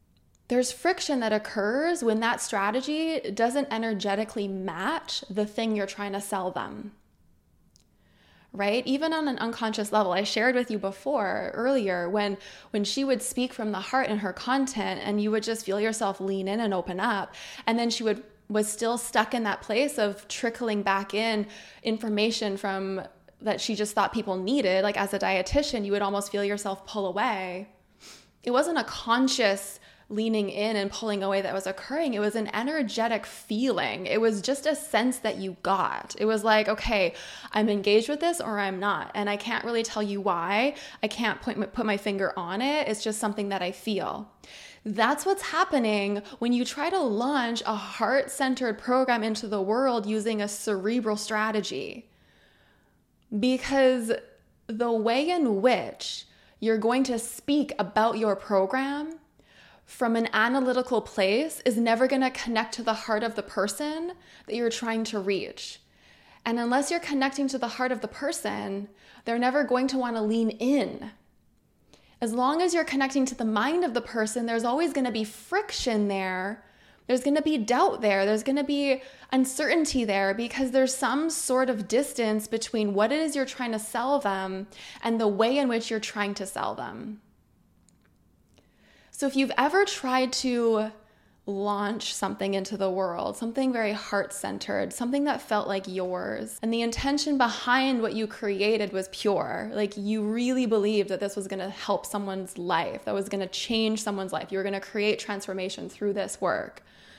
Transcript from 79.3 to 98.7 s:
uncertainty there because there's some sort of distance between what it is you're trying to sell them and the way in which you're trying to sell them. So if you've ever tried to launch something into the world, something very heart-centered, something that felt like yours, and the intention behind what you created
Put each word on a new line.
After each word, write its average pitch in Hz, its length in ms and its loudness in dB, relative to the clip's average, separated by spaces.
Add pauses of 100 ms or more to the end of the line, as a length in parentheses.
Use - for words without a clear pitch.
uncertainty 262 720 2
there 196 300 2
because 240 380 -2
there's 262 240 4
some 277 340 0
sort 254 400 2
of 208 160 -2
distance 220 640 0
between 220 440 0
what 208 200 4
it 302 80 2
is 311 160 0
you're 269 80 0
trying 247 280 -4
to 220 60 -2
sell 247 400 0
them 190 480 -2 (340)
and 226 200 0
the 220 80 4
way 226 300 4
in 277 100 2
which 233 220 -2
you're 220 100 -2
trying 202 340 -4
to 196 120 -6
sell 104 280 -4
them. 214 460 -10 (2000)
So 285 100 0
if 262 80 0
you've 269 220 2
ever 339 300 4
tried 262 480 0 (100)
to 226 480 2 (540)
launch 208 640 -2
something 196 400 -2
into 196 240 -2
the 190 140 0
world, 185 440 -2
something 254 380 0
very 220 220 0
heart-centered, 196 960 -4
something 254 320 0
that 285 160 0
felt - 260 -2
like 190 220 -4
yours, 185 720 -6
and 226 100 -2
the 233 120 0
intention 277 560 0
behind 254 640 2
what 226 100 0
you 220 140 -2
created 208 640 0